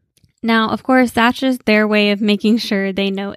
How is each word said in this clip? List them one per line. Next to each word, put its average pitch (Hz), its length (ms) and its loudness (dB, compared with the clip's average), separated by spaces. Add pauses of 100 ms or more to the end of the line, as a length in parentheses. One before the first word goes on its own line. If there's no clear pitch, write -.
(400)
Now, 226 300 0
of 208 140 -6
course, 254 260 2
that's - 300 0
just 262 240 -2
their 214 240 2
way 208 240 2
of 202 80 -4
making 208 380 0
sure 196 340 -4
they 196 180 -4
know 196 260 -8